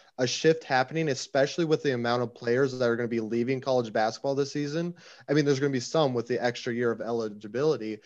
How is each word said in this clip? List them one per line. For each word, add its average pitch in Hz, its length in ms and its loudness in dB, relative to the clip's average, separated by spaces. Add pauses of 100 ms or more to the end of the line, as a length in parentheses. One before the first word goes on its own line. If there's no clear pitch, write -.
(180)
a 127 80 2
shift 160 380 2
happening, 147 440 0
especially 139 560 0
with 156 180 2
the 139 120 0
amount 120 280 0
of 117 120 -4
players 123 440 0
that 127 60 2
are 117 100 2
gonna 117 140 -2
be 113 120 0
leaving 117 380 0
college 123 320 0
basketball 113 440 0
this 135 180 -2
season. 156 420 -4 (360)
I - 20 0
mean, 147 140 4
there's 139 120 4
gonna 143 140 0
be 127 80 0
some 147 320 2
with 120 140 -2
the 123 120 0
extra 120 360 -2
year 120 160 0
of 110 100 -2
eligibility, 110 1040 -4